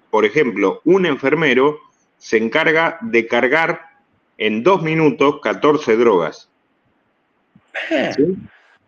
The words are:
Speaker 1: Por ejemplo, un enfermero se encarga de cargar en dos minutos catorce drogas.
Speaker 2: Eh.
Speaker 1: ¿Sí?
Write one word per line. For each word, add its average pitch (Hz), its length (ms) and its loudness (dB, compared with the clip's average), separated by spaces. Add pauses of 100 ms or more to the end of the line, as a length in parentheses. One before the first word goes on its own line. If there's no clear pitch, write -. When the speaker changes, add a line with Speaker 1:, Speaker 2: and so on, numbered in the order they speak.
(100)
Speaker 1:
Por 107 140 2
ejemplo, 98 600 0
un 180 220 2
enfermero 143 720 0 (400)
se - 180 -4
encarga 156 640 0
de 113 260 0
cargar 151 540 0 (560)
en 107 260 -2
dos 180 180 2
minutos 147 580 0
catorce 120 560 0
drogas. 95 520 0 (1400)
Speaker 2:
Eh. 254 260 -2
Speaker 1:
¿Sí? 135 80 2 (640)